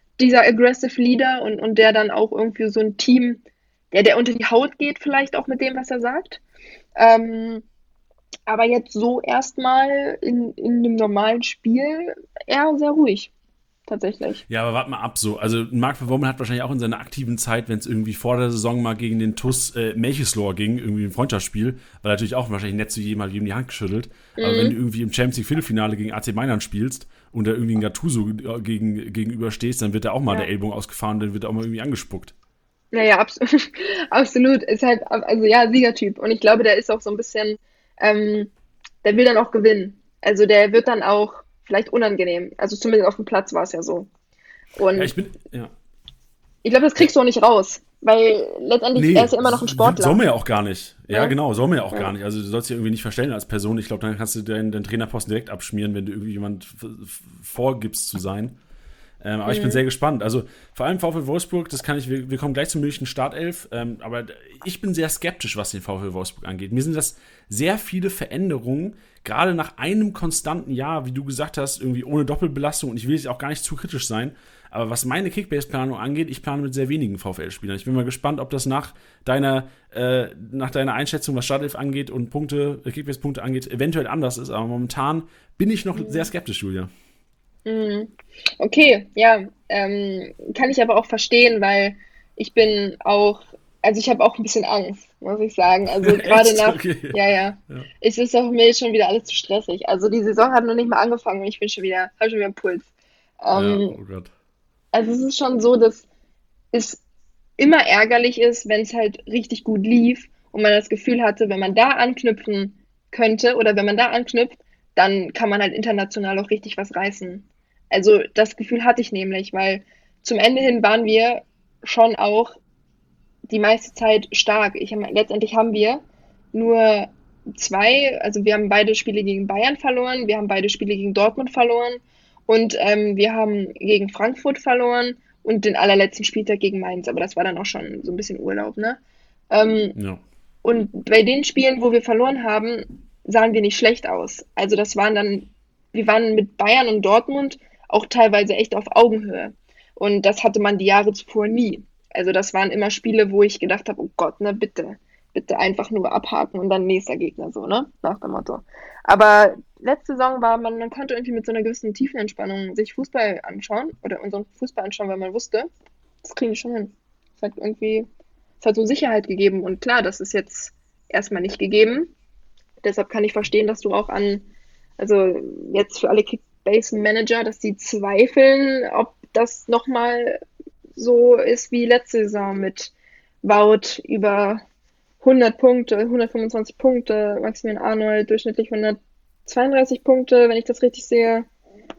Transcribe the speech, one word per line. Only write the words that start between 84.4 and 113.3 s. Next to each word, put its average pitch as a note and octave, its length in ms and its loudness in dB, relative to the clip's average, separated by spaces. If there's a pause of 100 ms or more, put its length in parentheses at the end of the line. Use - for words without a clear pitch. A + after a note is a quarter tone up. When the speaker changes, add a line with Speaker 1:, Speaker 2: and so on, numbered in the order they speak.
Speaker 2:
Aber A2 160 -4
momentan C3+ 560 -4 (340)
bin G3+ 140 0
ich G#3 140 -4
noch F#3 120 -6
Speaker 1:
Mhm. G#3+ 120 -10
Speaker 2:
sehr D#3+ 160 -4
skeptisch, - 360 -10
Julia. F#2+ 280 -8 (720)
Speaker 1:
Mhm. A3 460 -6 (500)
Okay, A3 560 4
ja, A3 280 4 (260)
ähm, G3 640 -4 (200)
kann B3+ 160 0
ich C4 120 0
aber A3+ 140 2
auch A3 100 2
verstehen, A#3 540 4
weil G3+ 360 2 (400)
ich - 180 -10
bin G#3+ 460 2
auch, G#3 420 2 (400)
also G#3+ 180 2
ich C4 100 -2
habe A#3+ 140 2
auch G#3+ 140 4
ein A3+ 60 -6
bisschen A3 200 -2
Angst, G3 440 -4 (140)
muss G3+ 180 -6
ich G#3+ 160 -4
sagen. F#3 340 4
Also G3 280 4
Speaker 2:
<laughs> - 60 -6
Echt? E3+ 40 -8
Speaker 1:
gerade A3 280 8
nach, G#3+ 200 4
Speaker 2:
Okay. F3 200 -4 (160)
Speaker 1:
ja, G3+ 180 2
ja. G3 280 0 (120)
Speaker 2:
Ja. C3 160 -16 (140)
Speaker 1:
Es A3 180 0
ist A#3+ 180 0
auch A#3+ 160 2
mir A#3 220 6
schon A3+ 200 -2
wieder G#3 140 4
alles G3+ 180 0
zu - 100 -8
stressig. G3 540 -4
Also F#3+ 200 0
die G#3+ 140 0
Saison A3 300 4
hat A#3 120 4
noch A#3 100 -2
nicht A#3 140 0
mal - 120 2
angefangen A#3 400 -2
und G3 60 -6
ich G#3+ 120 -8
bin G#3 100 -4
schon F#3+ 140 -8
wieder, F#3 360 -4
hab A3 100 2
schon A3+ 60 -6
wieder G#3 100 -2
einen G3 80 -6
Puls. F3+ 300 -6 (600)
Ähm, G3 200 0
Speaker 2:
Ja, G3+ 120 0 (240)
oh G2 60 -18
Gott. F#2+ 260 -14 (600)
Speaker 1:
also A3+ 200 0
es B3 80 -2
ist C4+ 180 -4
schon B3+ 220 -2
so, A#3+ 160 4
dass A3+ 320 2 (640)
es - 300 -4 (560)
immer D4 280 6
ärgerlich A#3+ 540 2
ist, A#3 300 2
wenn's G#3+ 240 -2
halt G#3+ 340 -2
richtig A3 360 -6
gut G#3 220 -2
lief A#3+ 440 2 (220)
und G#3+ 100 -4
man G#3 100 6
das G#3 180 2
Gefühl A#3+ 320 0
hatte, G#3 280 0
wenn F#3+ 100 -2
man F#3+ 160 -2
da A#3+ 140 6
anknüpfen G#3+ 880 -2 (340)
könnte A#3 440 2